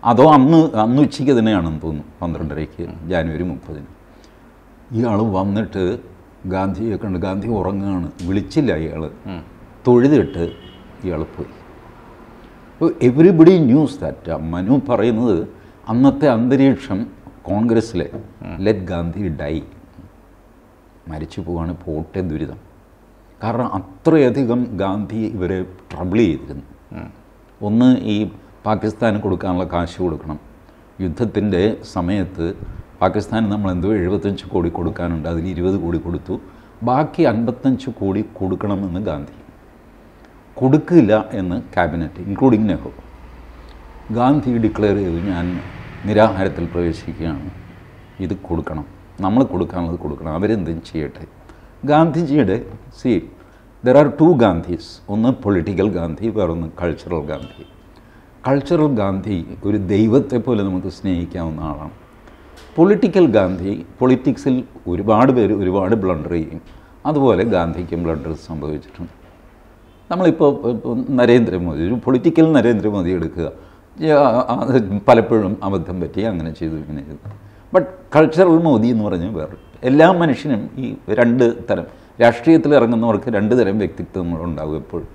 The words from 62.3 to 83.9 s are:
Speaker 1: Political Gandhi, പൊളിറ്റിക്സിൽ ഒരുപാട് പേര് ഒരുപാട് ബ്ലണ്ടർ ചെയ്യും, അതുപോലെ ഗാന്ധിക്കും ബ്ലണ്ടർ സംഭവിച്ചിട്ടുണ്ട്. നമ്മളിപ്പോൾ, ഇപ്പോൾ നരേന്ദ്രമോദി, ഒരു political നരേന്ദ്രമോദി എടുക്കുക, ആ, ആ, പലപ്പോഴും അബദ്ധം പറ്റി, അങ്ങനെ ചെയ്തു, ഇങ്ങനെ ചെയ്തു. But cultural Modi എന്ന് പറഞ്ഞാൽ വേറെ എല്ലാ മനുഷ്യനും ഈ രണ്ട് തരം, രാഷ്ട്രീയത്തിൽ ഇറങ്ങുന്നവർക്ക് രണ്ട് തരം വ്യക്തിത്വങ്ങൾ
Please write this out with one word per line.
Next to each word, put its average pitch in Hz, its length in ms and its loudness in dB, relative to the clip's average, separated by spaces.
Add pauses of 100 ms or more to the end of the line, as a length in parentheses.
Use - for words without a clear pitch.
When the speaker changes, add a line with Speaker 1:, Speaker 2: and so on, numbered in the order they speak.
Speaker 1:
Political 185 500 4
Gandhi, 95 600 0 (120)
പൊളിറ്റിക്സിൽ 127 640 0 (220)
ഒരുപാട് 107 460 2
പേര് 107 200 2
ഒരുപാട് 95 420 0
ബ്ലണ്ടർ 85 380 -2
ചെയ്യും, 80 280 -6 (460)
അതുപോലെ 135 380 4
ഗാന്ധിക്കും 85 580 -2
ബ്ലണ്ടർ 80 300 -4
സംഭവിച്ചിട്ടുണ്ട്. 76 800 -10 (1000)
നമ്മളിപ്പോൾ, 160 600 2
ഇപ്പോൾ 120 400 -4
നരേന്ദ്രമോദി, 101 720 2
ഒരു 113 220 -2
political 160 480 2
നരേന്ദ്രമോദി 107 580 2
എടുക്കുക, 82 420 -4 (540)
ആ, 147 220 6
ആ, 120 380 0 (420)
പലപ്പോഴും 110 540 4
അബദ്ധം 92 380 -4
പറ്റി, 80 200 -6
അങ്ങനെ 90 300 -4
ചെയ്തു, 80 240 -6
ഇങ്ങനെ 76 300 -10
ചെയ്തു. 76 260 -16 (460)
But 180 80 4 (320)
cultural 165 460 6
Modi 123 240 4
എന്ന് 113 180 2
പറഞ്ഞാൽ 92 260 -4
വേറെ - 400 -10 (100)
എല്ലാ 156 300 6
മനുഷ്യനും 123 640 0
ഈ 117 200 -8 (140)
രണ്ട് 117 600 0
തരം, 90 140 -2 (380)
രാഷ്ട്രീയത്തിൽ 147 520 4
ഇറങ്ങുന്നവർക്ക് 117 560 2
രണ്ട് 107 280 2
തരം 104 200 2
വ്യക്തിത്വങ്ങൾ 87 640 -4